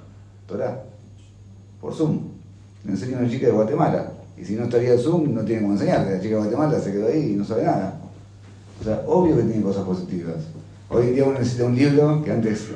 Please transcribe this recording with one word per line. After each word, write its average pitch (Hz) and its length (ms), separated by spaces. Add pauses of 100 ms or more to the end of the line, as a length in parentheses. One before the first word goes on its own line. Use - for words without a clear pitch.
(480)
Torah, 123 360 (960)
por 151 140
Zoom. - 260 (640)
Le - 80
enseña 127 260
a 123 40
una 120 80
chica 113 180
de 104 60
Guatemala. - 580 (260)
Y 90 80
si 101 100
no 120 80
estaría 123 300
el 123 60
Zoom, 147 360
no 110 80
tiene 110 180
cómo 101 120
enseñarle. 104 420
La 92 60
chica 107 140
de 107 60
Guatemala 120 380
se 98 120
quedó 101 160
ahí 135 260
y - 20
no 101 100
sabe 117 180
nada. - 360 (800)
O - 40
sea, 107 220
obvio 156 320
que 113 60
tiene 110 180
cosas 95 220
positivas. 85 540 (520)
Hoy 120 180
en 127 80
día 135 100
uno 135 120
necesita 120 280
un 120 100
libro, 147 480
que - 80
antes 110 440